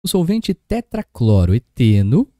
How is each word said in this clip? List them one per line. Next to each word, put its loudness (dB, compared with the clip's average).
O -10
solvente -2
tetracloroeteno 0